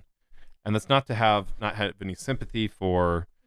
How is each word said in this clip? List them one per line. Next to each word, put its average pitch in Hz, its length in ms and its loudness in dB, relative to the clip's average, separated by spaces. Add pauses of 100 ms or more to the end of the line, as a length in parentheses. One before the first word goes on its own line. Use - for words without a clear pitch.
(640)
And 104 100 0
that's 107 140 -2
not 135 180 4
to 123 80 -4
have, 107 440 2
not 104 160 -4
have 101 260 -4
any 95 140 -6
sympathy 117 520 -4
for 90 600 0 (200)